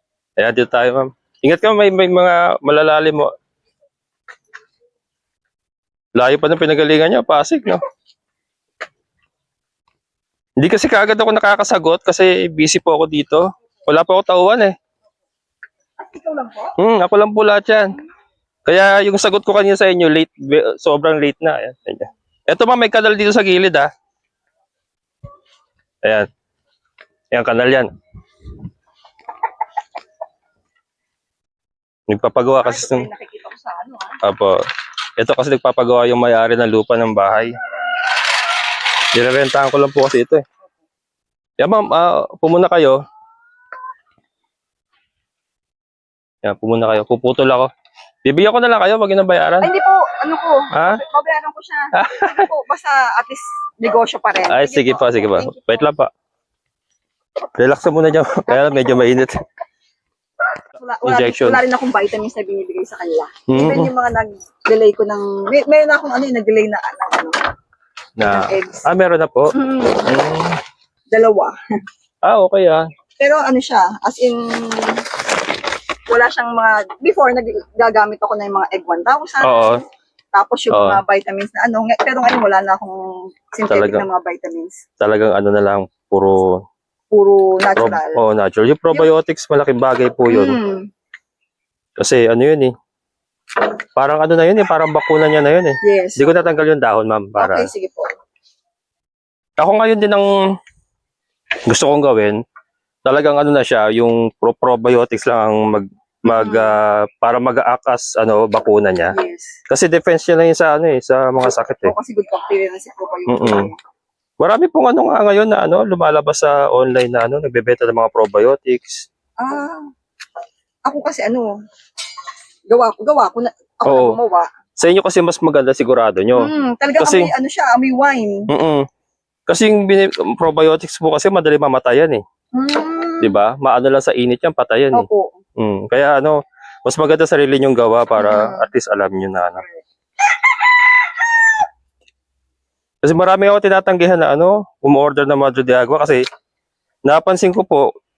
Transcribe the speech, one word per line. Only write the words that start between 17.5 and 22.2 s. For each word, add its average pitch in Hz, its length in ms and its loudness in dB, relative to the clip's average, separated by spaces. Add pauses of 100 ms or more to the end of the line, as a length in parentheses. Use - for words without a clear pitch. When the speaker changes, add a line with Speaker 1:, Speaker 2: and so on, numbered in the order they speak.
Speaker 1:
yan. 214 220 2 (800)
Kaya 196 340 4
yung 196 140 0
sagot 202 260 0
ko 202 140 0
kanina 196 240 2
sa 196 80 4
inyo, 175 240 2
late, 160 240 0
be-, 143 400 0
sobrang 151 480 0
late 143 160 -2
na. 156 160 -2
Ayan, 113 160 -8 (160)
ayan. - 240 -10 (320)